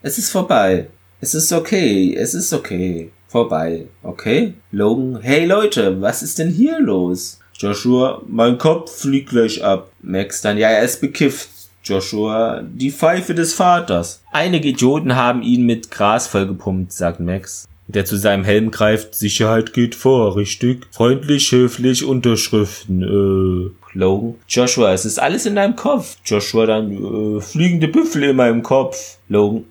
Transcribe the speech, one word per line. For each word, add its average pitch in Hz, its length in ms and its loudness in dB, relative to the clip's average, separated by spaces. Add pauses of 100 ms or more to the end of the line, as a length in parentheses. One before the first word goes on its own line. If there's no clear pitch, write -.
Es - 160 -6
ist 208 140 -4
vorbei. 101 560 2 (340)
Es 123 140 -4
ist 156 180 -2
okay. 156 600 2
Es 123 200 -4
ist 175 180 -4
okay. 90 580 -4 (160)
Vorbei. 85 640 -2 (160)
Okay?" 127 500 -2 (160)
Logan, 117 500 0
"Hey 139 240 2
Leute, 170 560 2
was 104 220 -2
ist - 160 -8
denn 165 120 0
hier 269 300 2
los?" 92 600 -2 (180)
Joshua, 123 720 0
"Mein 117 300 2
Kopf 165 380 0
fliegt 135 340 -2
gleich 113 320 0
ab." 98 280 0 (100)
Max 95 400 -6
dann, 104 160 -2
"Ja, 110 140 2
er 110 140 4
ist - 160 -4
bekifft." 139 500 -2 (320)
Joshua, 110 800 -2
"Die 131 300 -6
Pfeife 175 420 0
des 165 200 -2
Vaters. 170 680 0 (100)
Einige 156 360 0
Idioten 127 480 2
haben 123 260 2
ihn 120 240 2
mit 117 240 -2
Gras 107 380 0
vollgepumpt", 95 640 -2
sagt 87 280 -4
Max, 90 460 -8 (240)
der 101 140 0
zu 104 120 -4
seinem 98 280 2
Helm 107 260 2
greift. 107 440 0
"Sicherheit 110 580 0
geht 120 220 0
vor, 117 420 2
richtig? 123 540 -2
Freundlich, 135 600 0
höflich, 123 540 2
Unterschriften, 107 1000 0
äh." 95 680 0 (280)
Logan, 101 360 0 (120)
"Joshua, 123 460 2
es 95 140 -2
ist 107 120 -6
alles 170 280 -2
in 208 80 -2
deinem 202 200 2
Kopf." - 420 -4 (100)
Joshua 110 400 0
dann, 107 720 -2
"Äh, - 20 -4
fliegende 165 480 0
Büffel 160 360 0
in 139 120 4
meinem 117 260 4
Kopf." - 540 -2 (140)
Logan 104 400 2